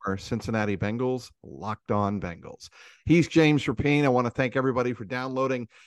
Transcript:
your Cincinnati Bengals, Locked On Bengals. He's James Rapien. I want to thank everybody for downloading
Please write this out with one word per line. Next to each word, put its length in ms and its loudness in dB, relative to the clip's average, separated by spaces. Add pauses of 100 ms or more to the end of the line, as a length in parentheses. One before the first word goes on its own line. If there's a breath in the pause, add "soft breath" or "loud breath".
your 120 -4
Cincinnati 600 -4
Bengals, 540 -4 (120)
Locked 480 -8
On 280 2
Bengals. 500 -12 (360 loud breath)
He's 220 6
James 380 4
Rapien. 400 2
I 40 4
want 160 4
to 60 -2
thank 240 -2
everybody 380 0
for 120 -12
downloading 600 -4 (200 soft breath)